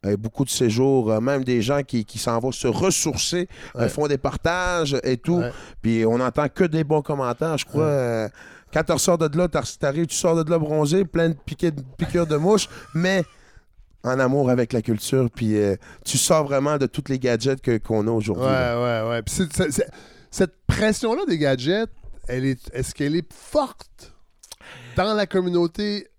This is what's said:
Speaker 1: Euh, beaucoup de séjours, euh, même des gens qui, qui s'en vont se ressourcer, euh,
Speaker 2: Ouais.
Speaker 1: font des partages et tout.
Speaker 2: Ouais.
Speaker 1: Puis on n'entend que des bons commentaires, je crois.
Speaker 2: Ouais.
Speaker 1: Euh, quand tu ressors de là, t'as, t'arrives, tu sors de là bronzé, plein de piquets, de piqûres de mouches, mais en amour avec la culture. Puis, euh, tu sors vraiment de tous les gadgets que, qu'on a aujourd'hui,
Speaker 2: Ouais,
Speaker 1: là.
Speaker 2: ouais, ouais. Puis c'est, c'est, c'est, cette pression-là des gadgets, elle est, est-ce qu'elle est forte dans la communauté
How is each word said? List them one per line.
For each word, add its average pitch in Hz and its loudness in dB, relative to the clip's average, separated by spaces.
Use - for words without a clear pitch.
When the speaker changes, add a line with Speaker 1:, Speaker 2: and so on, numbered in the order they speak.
Speaker 1:
Euh, 101 2
beaucoup 113 -4
de - -12
séjours, 123 2
euh, 110 2
même 135 0
des 123 0
gens 139 0
qui, 113 -2
qui - -14
s'en 117 -2
vont 127 -4
se - -2
ressourcer, 165 0
euh, 117 -4
Speaker 2:
Ouais. 117 2
Speaker 1:
font 147 -2
des 143 0
partages 170 -2
et 127 0
tout. 170 0
Speaker 2:
Ouais. 120 -2
Speaker 1:
Puis 113 2
on 117 4
n'entend 127 0
que - 0
des 160 2
bons 151 2
commentaires, 143 -2
je - -4
crois. - -2
Speaker 2:
Ouais. 156 2
Speaker 1:
Euh, 117 -2
quand 156 0
tu 165 0
ressors 170 2
de 156 0
là, 180 2
t'as, 160 0
t'arrives, 151 0
tu - -8
sors 165 2
de 151 -4
là 170 4
bronzé, 156 2
plein 165 0
de 160 -2
piquets, - -2
de 143 -8
piqûres 170 0
de 151 0
mouches, 185 4
mais 180 2
en 127 0
amour 131 4
avec 123 2
la 117 0
culture. 120 0
Puis, 107 0
euh, 101 2
tu - -2
sors 156 2
vraiment 139 0
de 135 2
tous - -6
les 131 0
gadgets 127 0
que, 117 0
qu'on 107 0
a 113 0
aujourd'hui, 110 -2
Speaker 2:
Ouais, 131 2
Speaker 1:
là. 120 0
Speaker 2:
ouais, 113 -4
ouais. 117 -2
Puis - -8
c'est, 180 -2
c'est, 170 0
c'est, - -2
cette - 0
pression-là 220 0
des 175 0
gadgets, 147 0
elle 127 -4
est, 135 -2
est-ce 127 -6
qu'elle 147 -2
est 170 -4
forte - -6
dans 202 2
la 208 2
communauté 180 0